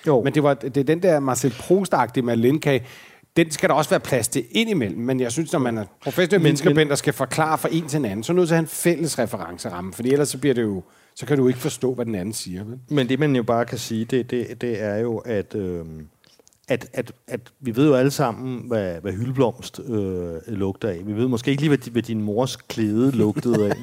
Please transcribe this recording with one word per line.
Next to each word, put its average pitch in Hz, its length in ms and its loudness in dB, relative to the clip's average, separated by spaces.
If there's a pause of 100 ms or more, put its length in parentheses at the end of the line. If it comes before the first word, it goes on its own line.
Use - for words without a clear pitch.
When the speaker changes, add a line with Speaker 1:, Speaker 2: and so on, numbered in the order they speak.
Speaker 1:
Jo. 135 160 4
Speaker 2:
Men 139 100 0
det 151 100 4
var, 143 100 4
det 139 240 -4
er 139 60 2
den 160 200 2
der 165 160 4
Marcel 131 320 0
Proust-agtige 143 680 2
Madeleine-kage, 120 640 2 (540)
den 165 140 2
skal 156 180 0
der 147 60 4
også 147 140 2
være 175 100 2
plads 120 280 0
til - 240 -2
indimellem, 147 500 0
men 127 180 0
jeg 123 120 0
synes, 160 220 -4
når 165 60 2
man 120 180 0
er 107 80 -6 (180)
professionel 175 380 2
Speaker 1:
Men, 143 80 6
Speaker 2:
vinskribent 151 280 4
Speaker 1:
men 151 140 4
Speaker 2:
og 143 60 2
skal 147 160 0
forklare 156 440 0
fra 156 140 -2
en 160 160 -2
til 143 100 -2
en 143 80 0
anden, 104 180 -4
så 170 100 0
er - 20 2
nødt 180 120 6
til 160 60 4
at 165 40 6
have 160 60 4
en 151 40 -4
fælles 165 520 0
referenceramme, 90 720 -6
fordi 120 180 -2
ellers 143 180 4
så - 80 -8
bliver 135 180 2
det 120 60 2
jo, 101 220 -2 (320)
så - 100 -12
kan 147 120 2
du 127 100 4
ikke 127 120 2
forstå, 131 340 -2
hvad 120 120 -4
den 113 100 -4
anden 98 180 -4
siger, 92 300 -8
vel? 113 140 -12 (120)
Speaker 1:
Men 139 200 0
det, 131 100 0
man 147 160 2
jo 120 80 0
bare 117 220 2
kan 117 120 -8
sige, 113 280 -4
det, 123 260 -2
det, 120 300 -6
det 117 220 -4
er 104 140 -2
jo, 113 200 -2
at, 104 380 -4
øhm, 82 500 -6 (640)
at, 123 240 -2
at, 123 180 -6 (160)
at 123 120 -8 (200)
vi 120 160 -6
ved 139 120 4
jo 147 60 6
alle 131 180 4
sammen, 123 560 -4
hvad, 104 340 -2
hvad 95 120 -4
hyldeblomst, 120 640 -2 (100)
øh, 92 460 -4 (120)
lugter 98 420 -4
af. 87 160 -6
Vi 104 80 -6
ved 117 140 0
måske 123 240 0
ikke 139 100 0
lige, 156 80 2
hvad 143 80 6
di-, 123 140 -10
hvad 117 100 0
din 110 200 -4
mors 107 340 -2
klæde 113 560 0
lugtede 110 600 2
af, - 120 -2